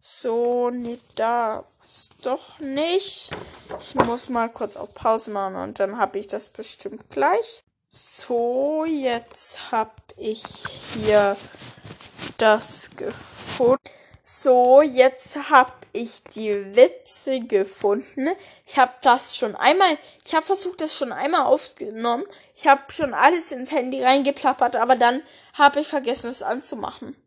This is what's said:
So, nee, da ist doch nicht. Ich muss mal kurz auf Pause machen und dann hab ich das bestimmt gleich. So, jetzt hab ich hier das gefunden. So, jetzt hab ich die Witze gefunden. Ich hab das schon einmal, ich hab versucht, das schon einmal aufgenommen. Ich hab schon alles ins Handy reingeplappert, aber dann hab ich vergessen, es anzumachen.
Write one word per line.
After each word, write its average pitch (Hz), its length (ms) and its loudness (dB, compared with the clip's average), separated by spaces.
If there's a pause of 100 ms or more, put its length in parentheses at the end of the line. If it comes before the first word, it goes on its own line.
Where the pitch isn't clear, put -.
So, 240 640 -2
nee, 240 300 -8 (160)
da 226 500 -2 (180)
ist - 440 -12
doch - 320 -6
nicht. 320 720 -4 (500)
Ich - 140 -6
muss 240 340 0
mal 233 220 -2
kurz 220 260 -8
auf - 160 -14
Pause 226 380 0
machen 196 260 -6
und 190 240 -8
dann 196 160 -2
hab 202 180 -2
ich 202 120 -8
das - 220 -8
bestimmt - 600 -10
gleich. 359 560 -2 (240)
So, 262 960 -4
jetzt 262 880 -4
hab 220 220 -2 (240)
ich 220 260 -6 (500)
hier 208 440 2 (960)
das - 600 0
gefunden. - 840 -2 (400)
So, 254 600 6
jetzt 262 540 2 (140)
hab 254 240 6 (180)
ich 226 300 -8
die 202 540 -4
Witze 262 640 4
gefunden. 208 880 -2 (360)
Ich - 140 -6
hab 254 240 2
das 254 340 2
schon 214 200 -4
einmal, 330 420 4 (260)
ich - 120 -2
hab 320 80 0
versucht, 370 380 -4
das 311 140 -4
schon 254 140 -4
einmal 285 360 0
aufgenommen. 233 800 -2 (300)
Ich - 140 -2
hab 277 240 4
schon 277 200 -4
alles 294 380 4
ins 254 220 -6
Handy 262 320 -2
reingeplappert, 269 720 2
aber 240 180 4
dann 247 260 2 (340)
hab 285 200 6
ich 294 140 -2
vergessen, 254 420 -4
es - 140 -6
anzumachen. - 720 -8 (100)